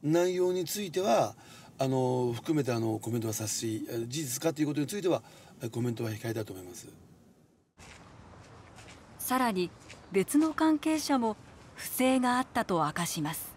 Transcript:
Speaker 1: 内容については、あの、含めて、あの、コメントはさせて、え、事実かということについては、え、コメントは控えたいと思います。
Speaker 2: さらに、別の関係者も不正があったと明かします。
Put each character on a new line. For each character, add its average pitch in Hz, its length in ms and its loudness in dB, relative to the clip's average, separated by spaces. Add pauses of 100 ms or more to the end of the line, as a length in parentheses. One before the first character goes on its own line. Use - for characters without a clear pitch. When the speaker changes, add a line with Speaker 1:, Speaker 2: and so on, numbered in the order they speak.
Speaker 1:
内 175 300 4
容 180 180 2
に 180 140 -2
つ - 160 -6
い 190 80 -6
て 180 100 -2
は、 190 340 2 (440)
あ 135 100 0
の、 127 460 2
含 139 200 -4
め 147 80 2
て、 123 100 0
あ 117 60 0
の、 113 200 0
コ 110 120 -8
メ 117 80 0
ン 113 40 -2
ト 113 60 -2
は 110 40 -2
さ 110 160 -4
せ - 140 -4
て、 117 40 -2 (240)
え、 117 160 -4
事 139 180 -6
実 131 180 -6
か 160 100 2
と 147 80 -4
い 151 40 4
う - 40 -2
こ 147 60 -2
と 147 60 0
に 143 60 0
つ 208 120 -6
い 190 40 -6
て 180 60 0
は、 147 140 2 (400)
え、 120 80 -4
コ 117 100 -6
メ 120 100 0
ン 117 40 -2
ト 117 100 -4
は 110 60 -4
控 110 180 -6
え 110 60 -2
た 113 80 -4
い - 20 -4
と 101 80 -14
思 92 100 -12
い - 20 -14
ま 90 100 -14
す。 - 120 -16 (2250)
Speaker 2:
さ - 200 0
ら 254 120 4
に、 185 200 0 (420)
別 190 240 2
の 311 160 6
関 311 260 4
係 311 220 2
者 277 180 2
も 226 180 0 (380)
不 - 140 -12
正 262 320 4
が 247 160 2
あ 254 40 2
っ 262 60 -2
た 226 200 -2
と 170 180 2
明 151 80 -2
か 170 140 -2
し 165 160 -2
ま 151 100 -2
す。 - 240 -10